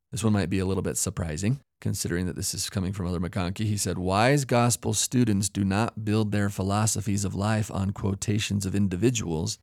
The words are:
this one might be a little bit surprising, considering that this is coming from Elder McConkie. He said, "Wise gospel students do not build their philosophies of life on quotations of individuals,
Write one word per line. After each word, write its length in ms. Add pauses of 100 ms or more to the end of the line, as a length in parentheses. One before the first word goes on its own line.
(120)
this 120
one 100
might 160
be 80
a 80
little 160
bit 160
surprising, 600 (200)
considering 460
that 100
this 160
is 160
coming 240
from 140
Elder 200
McConkie. 380
He 140
said, 180
"Wise 480
gospel 480
students 560
do 160
not 400
build 280
their 180
philosophies 760
of 100
life 360
on 220
quotations 760
of 80
individuals, 880